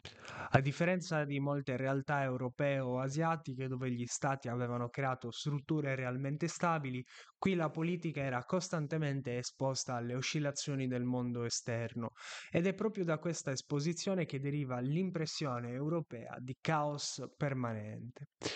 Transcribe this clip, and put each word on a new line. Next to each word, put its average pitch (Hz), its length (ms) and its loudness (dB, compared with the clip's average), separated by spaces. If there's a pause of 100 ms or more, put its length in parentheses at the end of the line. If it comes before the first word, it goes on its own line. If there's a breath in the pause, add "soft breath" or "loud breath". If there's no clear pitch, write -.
(540 loud breath)
A 135 60 10
differenza 165 680 2
di 139 140 0
molte 139 380 0
realtà 135 460 2
europee 131 560 0
o 127 200 0
asiatiche 139 680 0
dove 127 240 0
gli 120 160 0
stati 135 400 0
avevano 120 420 0
creato 131 400 -2
strutture 143 640 0
realmente 135 540 0
stabili, 139 580 0 (320 loud breath)
qui 196 160 2
la 165 160 2
politica 165 520 -2
era 127 220 0
costantemente 143 920 0
esposta 131 580 -2
alle 120 200 -2
oscillazioni 139 720 0
del 123 160 2
mondo 123 400 2
esterno 117 680 -2 (360 loud breath)
ed 170 160 4
è 190 80 4
proprio 208 300 0
da 160 160 2
questa 160 320 -2
esposizione 165 760 0
che 135 140 -4
deriva 139 400 0
l'impressione 151 880 0
europea 127 680 -2
di 127 200 -6
caos 147 640 0 (140)
permanente. 117 920 -2 (260 loud breath)